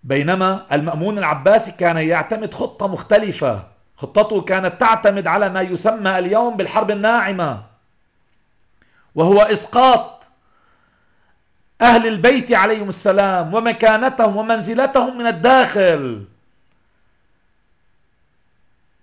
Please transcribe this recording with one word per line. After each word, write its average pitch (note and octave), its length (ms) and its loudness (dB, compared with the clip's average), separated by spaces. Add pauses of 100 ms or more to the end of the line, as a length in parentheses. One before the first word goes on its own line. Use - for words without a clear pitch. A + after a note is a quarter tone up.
بينما F#3 680 -2
المأمون D#3+ 460 -4
العباسي E3+ 540 0
كان E3+ 240 -2
يعتمد E3 580 -4
خطة G#3 340 -8
مختلفة، E3 720 -2 (340)
خطته G#3 440 -2
كانت F#3 400 -4
تعتمد G3 460 2
على F#3+ 220 0
ما F#3 120 -4
يسمى F#3+ 580 -2
اليوم G#3+ 380 0
بالحرب G3+ 340 -2
الناعمة، G3 720 -2 (1500)
وهو F#3 260 4
إسقاط A#3 760 2 (1600)
أهل A3+ 260 6
البيت A#3+ 460 0
عليهم G#3 360 0
السلام F#3+ 680 0
ومكانتهم A3+ 840 2
ومنزلتهم A#3 840 -2
من A#3 80 -4
الداخل. F3 960 2 (2750)